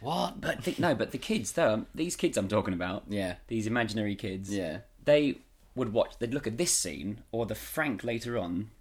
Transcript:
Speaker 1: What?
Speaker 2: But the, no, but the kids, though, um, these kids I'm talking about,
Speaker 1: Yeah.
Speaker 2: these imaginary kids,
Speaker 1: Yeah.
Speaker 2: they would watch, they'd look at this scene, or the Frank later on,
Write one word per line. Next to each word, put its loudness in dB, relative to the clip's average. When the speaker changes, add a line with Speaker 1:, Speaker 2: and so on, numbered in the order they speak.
Speaker 1:
What? -2
Speaker 2:
But -4
the, 0
no, 4
but 0
the -4
kids, -2
though, 4
um, -2
these -2
kids 0
I'm 2
talking 2
about, -2
Speaker 1:
Yeah. -2
Speaker 2:
these -2
imaginary 0
kids, -6
Speaker 1:
Yeah. -2
Speaker 2:
they 6
would 0
watch, 2
they'd -2
look -2
at -2
this 2
scene, -2
or 0
the -2
Frank -2
later -2
on, -2